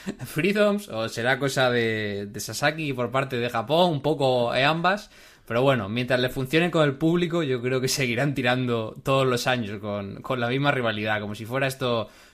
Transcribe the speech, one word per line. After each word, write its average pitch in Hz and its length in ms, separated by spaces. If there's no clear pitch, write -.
<laughs> 131 200
Freedoms, 202 640
o 113 200
será 123 300
cosa 135 320
de, 110 560
de 104 140
Sasaki 147 540
por 120 180
parte 131 240
de 120 120
Japón, 143 440
un 143 100
poco, 131 540
eh, 127 80
ambas. 170 440
Pero 117 160
bueno, 131 280
mientras 123 320
le 127 80
funcione 156 420
con 165 140
el 139 100
público, 170 480
yo 131 180
creo 127 200
que 131 80
seguirán 131 440
tirando 123 680
todos 135 240
los 123 220
años 110 320
con, 104 420
con 131 160
la 120 100
misma 139 220
rivalidad, 107 500
como 104 140
si 110 100
fuera 131 220
esto 123 420